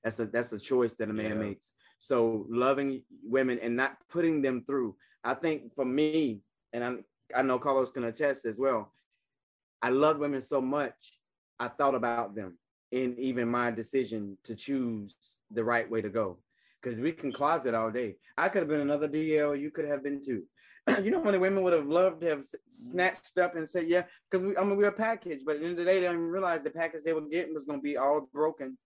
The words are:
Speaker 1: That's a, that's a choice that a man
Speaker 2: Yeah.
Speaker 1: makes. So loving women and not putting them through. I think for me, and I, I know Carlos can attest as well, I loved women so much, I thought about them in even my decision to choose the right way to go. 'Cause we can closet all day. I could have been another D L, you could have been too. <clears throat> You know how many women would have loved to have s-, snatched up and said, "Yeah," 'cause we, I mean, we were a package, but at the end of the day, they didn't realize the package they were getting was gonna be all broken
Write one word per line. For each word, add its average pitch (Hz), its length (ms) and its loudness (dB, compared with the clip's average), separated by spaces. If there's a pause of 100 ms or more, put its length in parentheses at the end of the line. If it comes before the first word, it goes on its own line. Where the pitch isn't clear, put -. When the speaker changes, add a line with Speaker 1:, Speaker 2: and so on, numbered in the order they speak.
Speaker 1:
That's 113 160 -4
a, 113 80 -2
that's 117 280 -2
a 104 40 -8
choice 120 360 2
that 110 160 -4
a - 20 -4
man 107 200 -2
Speaker 2:
Yeah. - 20 -4
Speaker 1:
makes. 104 380 -6 (260)
So 113 500 2
loving 135 540 2 (200)
women 123 360 2
and 120 180 -2
not 135 220 0 (100)
putting 165 320 0
them 127 260 0
through. 127 300 -2 (280)
I 123 100 0
think 151 400 -4
for 139 100 -2
me, 143 560 0 (320)
and 120 120 -4
I, - 540 -8
I 131 40 2
know 131 160 2
Carlos 135 320 2
can 123 140 -6
attest 135 420 -2
as 107 120 -4
well, 123 360 0 (880)
I 120 80 2
loved 147 300 4
women 143 220 -2
so 139 180 -2
much, 135 580 -4 (400)
I 120 100 -4
thought 139 260 2
about 117 400 0
them 95 240 -10 (340)
in 123 260 -2
even 123 320 0
my 120 200 2
decision 107 760 -4
to 113 100 -10
choose 117 600 -4 (360)
the 110 140 -2
right 117 260 0
way 113 120 0
to 104 80 -4
go. 95 280 -2 (440)
'Cause 120 160 -6
we 151 140 -2
can 147 200 -6
closet 143 420 0
all 113 160 0
day. 110 260 -4 (200)
I 165 140 2
could 190 100 0
have 156 80 -2
been 151 120 0
another 147 280 0
D 156 300 0
L, 147 180 2
you 147 140 -6
could 156 160 -6
have 143 160 -4
been 139 200 -4
too. 123 220 -4 (420)
<clears throat> 208 180 2
You 214 60 2
know 370 80 2
how 330 80 -2
many 196 120 4
women 190 240 4
would 180 120 4
have 151 120 4
loved 165 360 4
to 170 60 2
have 151 120 2
s-, - 140 -16 (160)
snatched 180 680 -2
up 180 160 4
and 160 140 -6
said, 170 180 -2
"Yeah," 175 180 4 (260)
'cause 185 120 2
we, 196 140 0
I 185 80 2
mean, 202 120 2
we 202 80 4
were 202 60 6
a - 20 -10
package, 208 520 -4
but 151 120 0
at 147 40 -4
the 160 80 -4
end 180 100 -2
of - 0 -
the 175 60 0
day, 185 160 6
they 180 60 2
didn't 170 220 0
realize 170 340 0
the 147 80 -4
package 165 340 -4
they 165 80 2
were 156 160 2
getting 160 260 -2
was 143 120 -8
gonna 143 160 -4
be 143 160 -2
all 143 240 2 (100)
broken 151 540 -2